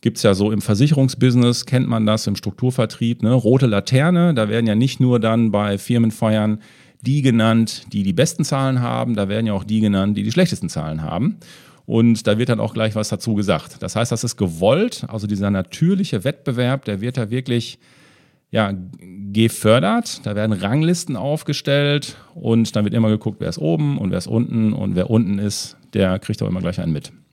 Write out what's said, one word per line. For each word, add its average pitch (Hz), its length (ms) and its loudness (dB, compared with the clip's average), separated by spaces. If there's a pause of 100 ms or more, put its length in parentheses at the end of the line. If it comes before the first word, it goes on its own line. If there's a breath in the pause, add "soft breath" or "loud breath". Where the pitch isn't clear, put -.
Gibt's - 240 -4
ja 101 100 6
so 101 160 0
im 107 120 -2
Versicherungsbusiness, 123 1000 2
kennt 123 220 0
man 113 200 0
das, 107 200 0
im 104 80 -2
Strukturvertrieb, 120 880 -2
ne? 117 120 2
Rote 127 320 6
Laterne, 151 680 2
da 110 140 0
werden 113 180 0
ja 107 80 2
nicht 127 240 2
nur 123 220 4
dann 113 320 2
bei 101 260 0
Firmenfeiern 110 840 0 (400 loud breath)
die 135 220 0
genannt, 113 720 2
die 104 100 -2
die 95 100 0
besten 147 320 0
Zahlen 135 360 -2
haben, 120 340 -2
da 101 140 -2
werden 113 180 -2
ja 107 60 -2
auch 98 100 -2
die 107 160 -2
genannt, 104 380 2
die 101 80 -4
die 110 80 -4
schlechtesten 175 380 0
Zahlen 156 320 -6
haben. 80 340 -2 (500 loud breath)
Und 113 400 2
da 104 100 2
wird 123 120 0
dann 113 100 0
auch 107 160 -4
gleich 110 220 -2
was 107 140 -4
dazu 107 260 -4
gesagt. 95 420 -2
Das 92 160 -10
heißt, 120 160 -2
das 117 140 -4
ist 120 120 -6
gewollt, 104 720 0
also 107 220 -8
dieser 101 240 -2
natürliche 156 720 -2
Wettbewerb, 127 600 -2
der 101 160 -4
wird 123 160 -4
da 113 140 -4
wirklich, 123 480 -4 (720 soft breath)
ja, 104 240 0 (580)
gefördert. 120 920 2
Da 107 100 -6
werden 107 160 0
Ranglisten 139 640 0
aufgestellt 143 1000 -2 (160)
und 113 420 0
dann 107 80 2
wird 101 80 -2
immer 110 160 2
geguckt, 107 320 -2
wer - 80 -4
ist - 80 -6
oben 151 400 0
und 98 140 -2
wer 92 80 -2
ist 90 80 -8
unten. 113 480 0
Und 98 200 -4
wer 90 140 0
unten 101 300 2
ist, - 400 -6 (160)
der 95 240 2
kriegt - 240 -6
auch 107 60 -2
immer 92 120 -4
gleich 90 180 -4
einen 82 140 -2
mit. 73 200 -8 (200)